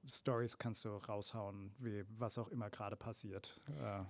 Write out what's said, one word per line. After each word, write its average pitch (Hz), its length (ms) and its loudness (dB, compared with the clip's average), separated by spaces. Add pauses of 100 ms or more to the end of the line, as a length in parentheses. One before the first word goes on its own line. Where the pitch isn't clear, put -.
Stories 120 500 4
kannst - 260 2
du 113 40 0
raushauen, 101 920 -2
wie, 107 300 -2
was 113 300 4
auch 117 100 -2
immer 110 220 -2
gerade 107 260 -4
passiert, 101 720 -2
äh, 110 420 -2